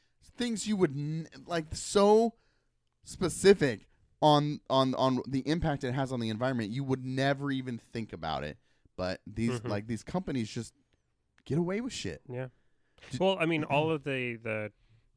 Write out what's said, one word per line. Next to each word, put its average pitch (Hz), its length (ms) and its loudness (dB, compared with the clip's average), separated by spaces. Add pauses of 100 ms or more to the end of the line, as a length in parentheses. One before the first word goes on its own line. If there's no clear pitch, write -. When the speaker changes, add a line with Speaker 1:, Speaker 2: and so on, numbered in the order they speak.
(360)
Speaker 1:
things 233 320 -4
you 214 80 0
would, 180 220 2
n-, 156 320 -6 (160)
like, 160 280 -4
so 214 600 6 (720)
specific 170 840 4 (340)
on, 147 380 4 (100)
on, 131 260 4
on 127 320 2
the 135 200 -4
impact 151 380 0
it 123 80 -2
has 135 180 -2
on 127 80 -2
the 113 100 -2
environment, 113 420 -2
you 135 120 -6
would 131 220 -2
never 139 460 -2
even 127 260 -6
think 113 340 -10
about 80 320 -4
it. 76 140 -8 (400)
But 90 280 -4
these, 110 260 -4
Speaker 2:
Mm-hmm. 117 180 -6
Speaker 1:
like, 104 180 -4
these 113 160 -6
companies 139 460 -4
just - 240 -10 (720)
get 139 120 -2
away 180 240 0
with 254 120 -8
shit. - 360 -8
Speaker 2:
Yeah. 127 180 -8 (640)
Speaker 1:
D- 127 100 -6
Speaker 2:
Well, 190 180 2
I 165 60 0
mean, 160 180 0
Speaker 1:
<clears throat> 151 60 -6
Speaker 2:
all 151 220 2
of 147 120 -4
the, 127 400 -4
the 110 280 -6 (460)